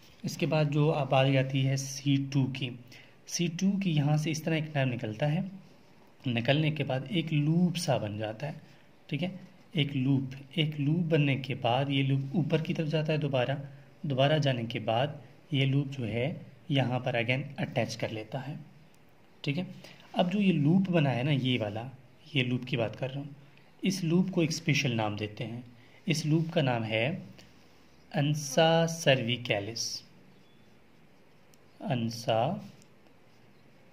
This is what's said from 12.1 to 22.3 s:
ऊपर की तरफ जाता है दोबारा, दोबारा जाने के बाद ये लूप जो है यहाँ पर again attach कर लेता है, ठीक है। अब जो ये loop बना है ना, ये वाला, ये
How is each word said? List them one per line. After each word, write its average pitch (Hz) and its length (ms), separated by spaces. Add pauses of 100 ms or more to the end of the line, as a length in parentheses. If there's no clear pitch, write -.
ऊपर 160 260
की 170 120
तरफ 156 140
जाता 156 240
है 156 60
दोबारा, 135 420 (440)
दोबारा 143 360
जाने 127 260
के 117 140
बाद 117 420 (300)
ये 135 140
लूप 139 240
जो 127 160
है 117 400 (240)
यहाँ 127 300
पर 127 220
again 127 200 (180)
attach - 360
कर - 140
लेता 110 300
है, 139 180 (840)
ठीक 143 120
है। 180 100 (480)
अब 180 160
जो 208 100
ये 190 140
loop 175 360
बना 151 200
है 120 140
ना, 156 60
ये 127 280
वाला, 107 320 (360)
ये 131 180